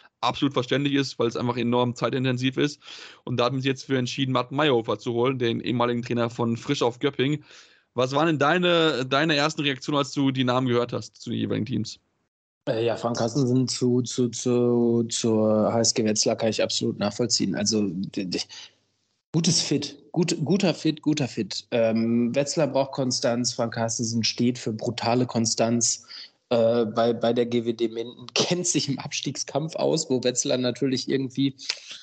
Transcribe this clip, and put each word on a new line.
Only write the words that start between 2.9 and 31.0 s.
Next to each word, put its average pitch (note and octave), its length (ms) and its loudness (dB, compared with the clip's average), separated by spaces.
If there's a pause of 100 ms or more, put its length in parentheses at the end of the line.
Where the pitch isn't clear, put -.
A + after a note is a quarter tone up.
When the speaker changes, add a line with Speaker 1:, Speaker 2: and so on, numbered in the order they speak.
Speaker 1:
Und B2 140 -4
da A#2+ 60 4
haben C3 160 0
sie C3 80 0
jetzt C3 160 -2
für C3 140 2
entschieden, C3 340 -2
Martin B2 240 0
Meyerhofer A#2+ 420 2
zu B2 140 -4
holen, B2 260 2
den A#2 220 0
ehemaligen A#2+ 420 0
Trainer A#2+ 280 -2
von A#2 260 -2
Frisch C#3+ 260 -2
auf A#2 160 0
Göppingen. D3 460 0 (500)
Was B2+ 200 0
waren D3 120 4
denn D#3+ 120 2
deine, D#3+ 680 4
deine C#3+ 320 2
ersten D3+ 260 0
Reaktionen, C#3+ 360 -2
als C#3 140 0
du C#3 180 2
die C3 140 2
Namen B2 220 2
gehört A#2+ 260 2
hast A2+ 280 -8
zu A#2+ 100 -8
den A2+ 80 -2
jeweiligen A2 280 -2
Teams? A2+ 340 -4 (680)
Speaker 2:
Äh, A#2 180 0
ja, A2 100 0
Frank A#2+ 200 -2
Carstensen B2 520 2
zu, B2 340 2
zu, B2 260 -2
zu, A#2+ 800 2
zur G#2+ 640 2
H A#2 80 2
S A2+ 140 2
G A#2 100 0
Wetzlar A2 320 2
kann A2+ 140 0
ich - 120 -2
absolut A2+ 360 -2
nachvollziehen. G#2 580 -2
Also, G#2+ 320 0
d-, F#2+ 360 -6
d-, F2+ 160 -4 (920)
gutes E3 260 2
Fit, - 380 -2 (140)
gut, E3+ 320 0
guter F3+ 280 2
Fit, D#3 300 -2
guter D3 240 0
Fit. - 460 -6
Ähm, A#2 640 2
Wetzlar C#3+ 340 0
braucht C3+ 240 0
Konstanz, B2 600 0
Frank A#2 220 -2
Carstensen A2+ 480 -2
steht B2 360 0
für A#2+ 140 -4
brutale A#2+ 540 0
Konstanz, A2+ 800 0 (440)
äh, A#2 340 4
bei, A2+ 280 2
bei A2+ 200 0
der A#2+ 140 2
G A#2+ 180 0
W A#2 80 -2
D A2+ 160 -2
Minden, A#2 380 -10
<laughs> - 80 -8
kennt F3 320 0
sich - 220 0
im C3+ 120 -2
Abstiegskampf - 720 -6
aus, D3+ 340 0
wo B2+ 140 0
Wetzlar B2+ 340 0
natürlich B2+ 520 -2